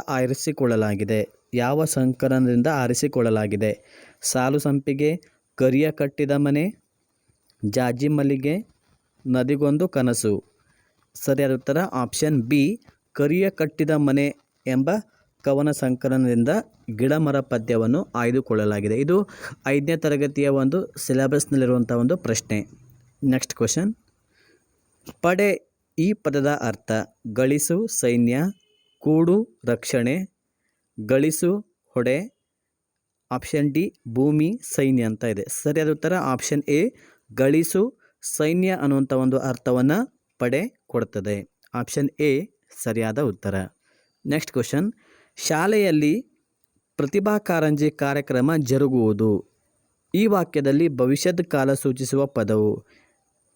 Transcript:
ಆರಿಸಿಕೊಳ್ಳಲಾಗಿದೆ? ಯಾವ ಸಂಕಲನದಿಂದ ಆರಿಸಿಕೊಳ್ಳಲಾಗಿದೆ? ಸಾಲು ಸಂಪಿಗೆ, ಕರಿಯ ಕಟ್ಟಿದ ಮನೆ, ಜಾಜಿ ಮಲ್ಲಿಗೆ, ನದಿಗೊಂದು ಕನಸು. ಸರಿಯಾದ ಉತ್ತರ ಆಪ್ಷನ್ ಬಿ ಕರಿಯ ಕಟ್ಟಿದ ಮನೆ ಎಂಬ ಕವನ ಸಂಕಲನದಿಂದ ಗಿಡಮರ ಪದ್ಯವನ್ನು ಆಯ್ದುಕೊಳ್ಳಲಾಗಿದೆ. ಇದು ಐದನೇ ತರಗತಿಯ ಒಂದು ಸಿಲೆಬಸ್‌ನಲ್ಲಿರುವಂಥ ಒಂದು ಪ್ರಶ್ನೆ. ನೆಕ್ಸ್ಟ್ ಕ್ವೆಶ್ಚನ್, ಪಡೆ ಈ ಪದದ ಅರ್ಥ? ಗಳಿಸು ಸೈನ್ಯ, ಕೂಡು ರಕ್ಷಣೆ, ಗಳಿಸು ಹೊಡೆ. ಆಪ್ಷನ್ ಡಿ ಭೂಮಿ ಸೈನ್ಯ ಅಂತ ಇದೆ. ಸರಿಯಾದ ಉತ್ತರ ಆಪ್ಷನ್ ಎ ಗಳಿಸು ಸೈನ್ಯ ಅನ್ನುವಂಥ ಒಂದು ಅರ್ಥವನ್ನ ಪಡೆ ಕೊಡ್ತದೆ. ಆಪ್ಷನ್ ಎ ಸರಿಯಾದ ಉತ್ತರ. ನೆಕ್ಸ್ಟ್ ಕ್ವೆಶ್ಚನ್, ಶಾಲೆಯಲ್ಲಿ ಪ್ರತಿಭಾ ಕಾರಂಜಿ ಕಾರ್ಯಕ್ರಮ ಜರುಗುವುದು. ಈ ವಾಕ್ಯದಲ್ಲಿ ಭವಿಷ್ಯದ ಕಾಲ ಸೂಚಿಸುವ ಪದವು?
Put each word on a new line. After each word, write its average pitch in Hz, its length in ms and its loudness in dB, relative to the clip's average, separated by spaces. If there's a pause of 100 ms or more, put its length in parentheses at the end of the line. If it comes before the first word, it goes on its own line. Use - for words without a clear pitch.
ಆರಿಸಿಕೊಳ್ಳಲಾಗಿದೆ? 113 1200 0 (260)
ಯಾವ 131 320 0
ಸಂಕಲನದಿಂದ 131 840 2
ಆರಿಸಿಕೊಳ್ಳಲಾಗಿದೆ? 113 1160 0 (380)
ಸಾಲು 131 380 0
ಸಂಪಿಗೆ, 143 600 -2 (340)
ಕರಿಯ 135 360 2
ಕಟ್ಟಿದ 143 400 -2
ಮನೆ, 143 420 0 (920)
ಜಾಜಿ 123 420 0
ಮಲ್ಲಿಗೆ, 143 500 0 (720)
ನದಿಗೊಂದು 143 600 0
ಕನಸು. 120 560 -2 (720)
ಸರಿಯಾದ 135 400 0
ಉತ್ತರ 135 260 -2
ಆಪ್ಷನ್ 135 640 -2
ಬಿ 147 380 0 (300)
ಕರಿಯ 170 380 0
ಕಟ್ಟಿದ 156 400 -4
ಮನೆ 143 460 2 (320)
ಎಂಬ 131 220 0 (540)
ಕವನ 143 280 2
ಸಂಕಲನದಿಂದ 127 800 0 (460)
ಗಿಡಮರ 143 440 0
ಪದ್ಯವನ್ನು 117 640 0 (120)
ಆಯ್ದುಕೊಳ್ಳಲಾಗಿದೆ. 110 840 0
ಇದು 180 280 2 (400)
ಐದನೇ 143 300 0
ತರಗತಿಯ 143 520 0
ಒಂದು 139 480 0
ಸಿಲೆಬಸ್‌ನಲ್ಲಿರುವಂಥ 131 920 0
ಒಂದು 123 260 2
ಪ್ರಶ್ನೆ. 110 480 -4 (580)
ನೆಕ್ಸ್ಟ್ 131 300 0
ಕ್ವೆಶ್ಚನ್, 170 420 -2 (1300)
ಪಡೆ 185 460 0 (320)
ಈ 185 140 2
ಪದದ 143 480 0
ಅರ್ಥ? 110 300 -4 (420)
ಗಳಿಸು 147 540 0
ಸೈನ್ಯ, 120 540 2 (580)
ಕೂಡು 165 640 2
ರಕ್ಷಣೆ, 123 640 -2 (760)
ಗಳಿಸು 156 540 2 (340)
ಹೊಡೆ. 131 440 -2 (960)
ಆಪ್ಷನ್ 143 420 -2
ಡಿ 165 200 -2 (140)
ಭೂಮಿ 151 520 0 (160)
ಸೈನ್ಯ 135 280 2
ಅಂತ 110 200 -4
ಇದೆ. 107 220 -4 (180)
ಸರಿಯಾದ 151 280 0
ಉತ್ತರ 156 220 -2
ಆಪ್ಷನ್ 143 500 -2
ಎ 160 260 0 (440)
ಗಳಿಸು 160 640 0 (380)
ಸೈನ್ಯ 180 460 0
ಅನ್ನುವಂಥ 139 320 0
ಒಂದು 131 260 2
ಅರ್ಥವನ್ನ 127 520 0 (480)
ಪಡೆ 139 480 -2
ಕೊಡ್ತದೆ. 104 640 -4 (240)
ಆಪ್ಷನ್ 139 360 -2 (100)
ಎ 151 260 0 (380)
ಸರಿಯಾದ 110 380 -2
ಉತ್ತರ. 101 340 -4 (720)
ನೆಕ್ಸ್ಟ್ 143 240 -4
ಕ್ವೆಶ್ಚನ್, 143 420 -2 (420)
ಶಾಲೆಯಲ್ಲಿ 170 840 2 (760)
ಪ್ರತಿಭಾ 202 400 0
ಕಾರಂಜಿ 156 540 0
ಕಾರ್ಯಕ್ರಮ 139 680 0
ಜರುಗುವುದು. 120 880 2 (680)
ಈ 208 120 2
ವಾಕ್ಯದಲ್ಲಿ 160 600 2
ಭವಿಷ್ಯದ 143 540 0
ಕಾಲ 139 320 0
ಸೂಚಿಸುವ 135 520 -2
ಪದವು? 107 600 0 (720)